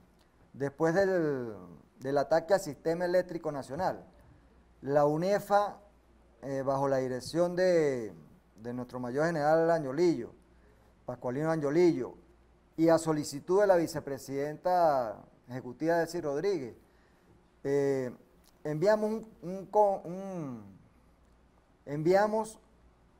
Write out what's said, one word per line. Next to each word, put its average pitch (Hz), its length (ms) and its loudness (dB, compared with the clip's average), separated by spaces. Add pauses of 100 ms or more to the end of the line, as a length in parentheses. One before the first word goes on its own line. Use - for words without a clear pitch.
(540)
después 139 400 -2
del, 156 600 0 (440)
del 139 180 -2
ataque 160 380 2
al 185 60 2
sistema 165 440 -4
eléctrico 175 480 -2
nacional, 135 500 -4 (800)
la 143 240 2
unefa, 196 720 0 (640)
eh, 135 220 -6
bajo 139 260 0
la 135 80 2
dirección 131 580 -2
de, 147 600 2 (480)
de 120 100 -10
nuestro 123 260 -10
mayor 123 280 -2
general 165 440 2
Angiolillo, 147 640 0 (720)
Pascualino 127 460 -4
Angiolillo, 147 640 2 (640)
y 165 100 6
a 165 80 8
solicitud 156 640 -2
de 208 60 4
la 190 100 6
vicepresidenta 143 1500 -2 (280)
ejecutiva 131 480 -4
Delcy 165 240 -4
Rodríguez, 151 520 -4 (880)
eh, 139 480 0 (520)
enviamos 202 480 0
un, 220 180 -6 (140)
un 180 240 -10
co-, 202 380 2
un, 170 580 -10 (1200)
enviamos 196 720 2 (600)